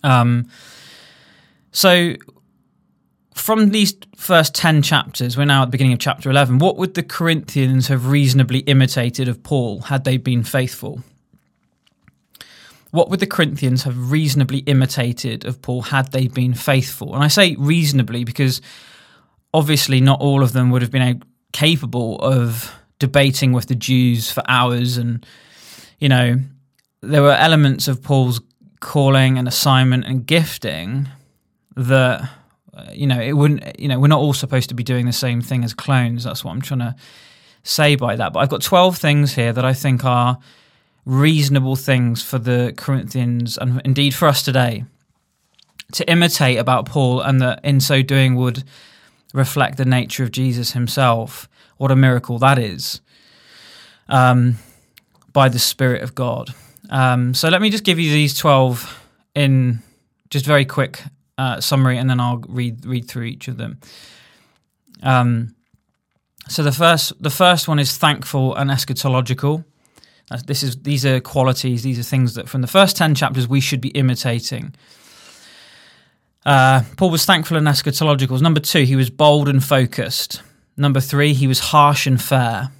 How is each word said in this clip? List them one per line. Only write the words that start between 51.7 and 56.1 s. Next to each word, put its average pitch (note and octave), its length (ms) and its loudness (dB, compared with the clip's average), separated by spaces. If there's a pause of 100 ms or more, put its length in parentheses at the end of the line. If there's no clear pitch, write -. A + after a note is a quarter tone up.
What C3+ 120 -2
a C3 60 4
miracle B2+ 440 2
that C3+ 180 4
is, F#2+ 420 -8 (1080)
um, B2 460 4 (760)
by C3+ 160 6
the B2 100 -2
Spirit B2+ 440 -2
of B2+ 120 -12